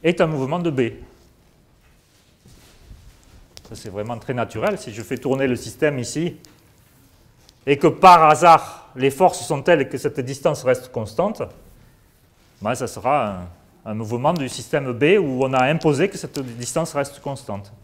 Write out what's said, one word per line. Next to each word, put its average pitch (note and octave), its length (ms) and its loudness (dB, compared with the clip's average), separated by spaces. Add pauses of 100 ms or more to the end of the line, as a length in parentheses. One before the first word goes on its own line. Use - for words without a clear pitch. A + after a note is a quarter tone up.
est F3+ 200 0
un E3+ 60 4
mouvement D3 320 -4
de E3+ 100 -2
B. B2 240 -2 (2750)
Ça, A2 80 -16
c'est - 140 -16
vraiment G#2+ 280 -8
très A#2+ 160 -8
naturel. B2 440 -2
Si A2+ 160 -14
je A2+ 80 -12
fais B2 160 -8
tourner C3+ 300 0
le B2 100 0
système C#3+ 420 -2
ici, D3+ 380 -6 (1300)
et C#3 120 2
que F3 100 2
par F3 360 8
hasard, D#3 720 6
les C3 160 2
forces F3+ 340 2
sont C#3 160 -4
telles C#3+ 280 2
que C#3 80 -8
cette C#3+ 240 -6
distance C3+ 420 -4
reste B2+ 280 0
constante, C3+ 520 -4 (1200)
ben, G#2+ 120 -2
ça B2+ 140 -6
sera A#2+ 400 -2 (580)
un, A2 60 -10
un - 20 -8
mouvement A#2 400 -2
du C#3+ 140 -4
système C3 460 -6
B D3 260 4
où C3+ 240 -2
on C3 100 -2
a B2+ 120 2
imposé D#3 420 0
que G3 100 -8
cette - 220 -10 (180)
distance D#3+ 360 -6
reste C#3+ 260 -6
constante. A2 540 -12 (100)